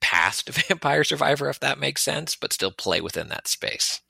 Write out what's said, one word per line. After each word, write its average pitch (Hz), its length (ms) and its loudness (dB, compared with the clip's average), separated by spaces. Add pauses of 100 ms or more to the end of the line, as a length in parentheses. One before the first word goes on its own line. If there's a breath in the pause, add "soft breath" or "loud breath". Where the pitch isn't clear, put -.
past - 480 2
<laughs> - 0 -
Vampire 151 540 2
Survivor, 143 460 2
if 143 100 -6
that 139 200 -2
makes 143 220 -2
sense, 156 340 -2
but - 180 -4
still 95 180 -2
play 87 300 0
within 82 280 -6
that - 180 -8
space. - 640 -2